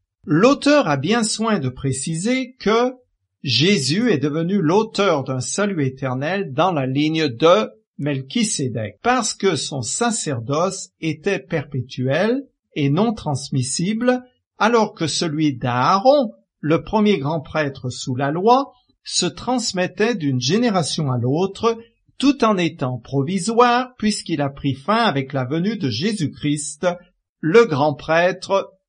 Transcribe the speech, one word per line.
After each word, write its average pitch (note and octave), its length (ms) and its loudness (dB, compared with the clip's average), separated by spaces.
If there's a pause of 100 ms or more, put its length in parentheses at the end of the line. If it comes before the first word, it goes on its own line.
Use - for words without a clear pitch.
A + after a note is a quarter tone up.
(240)
L'auteur C4 640 4
a C#3+ 80 2
bien G3+ 260 0
soin G#3+ 380 -2
de C3 80 -2
préciser E3 920 -4
que A#3 340 2 (520)
Jésus D#3+ 680 2
est D#3 80 2
devenu E3 420 -2
l'auteur F#3+ 640 2
d'un C3 180 -6
salut F#3 460 -2
éternel C3+ 680 -4
dans E3+ 200 2
la C#3 140 0
ligne D3+ 420 0
de F3 420 4 (280)
Melchisédek, C3+ 1040 -4
parce B3 300 0
que F#3+ 220 0
son C3+ 280 -4
sacerdoce D3+ 1080 -4 (100)
était D#3+ 380 -2
perpétuel C#3 1040 -2 (320)
et C#3+ 160 0
non G#3+ 240 2
transmissible, G#3 1120 -2 (340)
alors A3 340 4
que E3 140 -4
celui D3+ 500 -2
d'Aaron, F#3+ 760 2 (260)
le D#3 240 0
premier G#3 360 2
grand D3 220 -2
prêtre C#3 500 -4
sous B2+ 260 -8
la C#3 160 -2
loi, B3 400 2 (320)
se - 220 -4
transmettait G#3 880 -2
d'une C#3 240 -2
génération F3 720 0
à B2 60 -2
l'autre, F#3+ 600 -2 (400)
tout C#4 260 2
en G#3+ 120 4
étant D3 420 -2
provisoire, A3 1000 0
puisqu'il G#3 440 -2
a C#3 60 0
pris C#3 260 -4
fin G3+ 200 -2
avec D3 380 0
la C3 120 -2
venue E3+ 320 -2
de D3 140 -2
Jésus-Christ, D3 960 -4 (540)
le G3 240 6
grand D3 300 0
prêtre F3+ 800 0 (140)